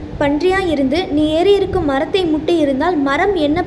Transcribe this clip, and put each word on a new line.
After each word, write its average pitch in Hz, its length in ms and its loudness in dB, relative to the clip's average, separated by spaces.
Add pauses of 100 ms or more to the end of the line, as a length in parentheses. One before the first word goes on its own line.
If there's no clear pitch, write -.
(200)
பன்றியா 349 460 0
இருந்து 285 400 0
நீ 302 200 0
ஏறி 349 280 2
இருக்கும் 370 300 0
மரத்தை 311 400 0
முட்டி 311 320 0
இருந்தால் 302 400 0
மரம் 302 380 0
என்ன 311 320 0